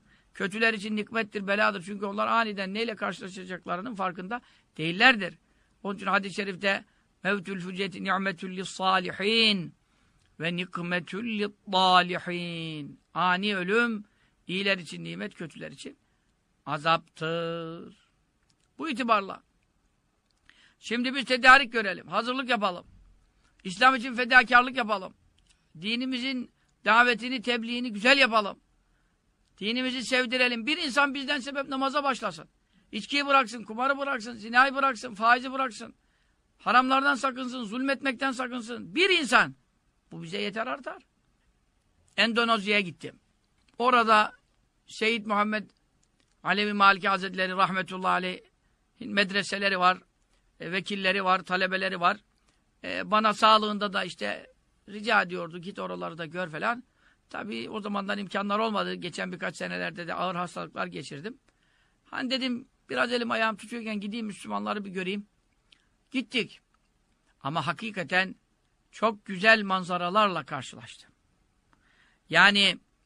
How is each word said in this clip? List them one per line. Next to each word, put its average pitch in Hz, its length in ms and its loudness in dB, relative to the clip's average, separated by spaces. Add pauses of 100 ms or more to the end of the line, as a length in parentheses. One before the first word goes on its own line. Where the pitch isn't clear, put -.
(340)
Kötüler 220 400 0
için 214 220 -6
nikmettir, 214 500 -4
beladır. 202 360 2
Çünkü 202 240 -8
onlar 208 200 -2
aniden 208 480 0
neyle 226 220 -4
karşılaşacaklarının 185 1000 -8
farkında 185 460 -6 (360)
değillerdir. 180 640 2 (440)
Onun 196 140 -6
için 196 100 -12
hadis-i 196 280 0
şerifte, 196 500 -2 (400)
"Mevtül 196 360 -2
füceti 190 440 -6
ni'metül 190 520 -2
lissalihin 190 1160 0 (680)
ve 170 160 -4
nikmetül 180 840 -6
liddalihin." 175 1600 0 (140)
Ani 185 420 2
ölüm, 208 480 0 (420)
iyiler 190 320 0
için 170 260 -12
nimet, 185 300 -10
kötüler 156 360 -12
için - 280 -16 (680)
azaptır. 165 1300 -4 (840)
Bu 330 100 -8
itibarla. 220 540 0 (1400)
Şimdi 247 340 -2
biz 269 100 -2
tedarik 254 480 8
görelim, 196 360 -4
hazırlık 240 400 -2
yapalım. 202 380 0 (800)
İslam 220 300 6
için 254 200 -4
fedakarlık 247 600 6
yapalım. 208 380 -2 (680)
Dinimizin 247 680 -4 (340)
davetini, 240 580 4
tebliğini 240 500 -2
güzel 247 260 4
yapalım. 220 400 2 (1040)
Dinimizi 247 440 -4
sevdirelim. 247 640 0
Bir 320 120 0
insan 285 360 2
bizden 285 260 -4
sebep 277 280 -6
namaza 269 360 0
başlasın. 208 440 -4 (440)
İçkiyi 277 340 -2
bıraksın, 247 360 2
kumarı 254 360 -2
bıraksın, 254 340 -6
zinayı 240 420 4
bıraksın, 254 400 -2
faizi 247 380 4
bıraksın. 240 420 -6 (640)
Haramlardan 262 560 4
sakınsın, 254 500 -4
zulmetmekten 269 680 -2
sakınsın. 233 600 -8
Bir 370 160 4
insan. 226 440 4 (580)
Bu 165 100 -12
bize 175 180 -6
yeter, 208 260 -4
artar. 277 360 -8 (1120)
Endonezya'ya 214 640 2
gittim. 147 400 -8 (580)
Orada 226 540 6 (540)
Seyyid 220 400 -2
Muhammed 208 440 0 (720)
Alevi 208 300 0
Maliki 196 360 6
Hazretleri 185 440 0
rahmetullahi 185 600 0
aleyhin - 1040 -6
medreseleri 196 640 0
var, 185 200 4 (640)
e, 165 120 -10
vekilleri 190 520 0
var, 185 180 2
talebeleri 185 580 -2
var. 185 160 2 (680)
E, 180 260 -6
bana 214 240 2
sağlığında 208 580 2
da 190 120 -4
işte - 480 -8 (360)
rica 208 340 0
ediyordu, 175 360 -8
"Git 196 200 -12
oraları 180 400 -8
da 165 80 -10
gör." 170 240 -8
falan. 214 340 -4 (460)
Tabii 220 400 -8
o 214 100 -8
zamandan 202 380 -4
imkanlar 202 400 -4
olmadı. 196 360 -2
Geçen 180 380 -8
birkaç 185 240 -8
senelerde 175 500 -8
de 175 80 -8
ağır 175 200 -4
hastalıklar 175 520 -8
geçirdim. 175 520 -12 (640)
Hani - 260 -6
dedim, 247 380 -2 (220)
biraz 247 220 0
elim 233 180 -2
ayağım 220 260 0
tutuyorken 220 440 -8
gideyim, 214 260 -6
Müslümanları 208 580 -6
bir 202 60 -12
göreyim. 190 360 -6 (840)
Gittik. 254 500 -4 (800)
Ama 147 260 -4
hakikaten 185 680 -2 (580)
çok 214 320 -2
güzel 214 380 4
manzaralarla 185 840 0
karşılaştım. - 640 -12 (1200)
Yani 190 480 6 (280)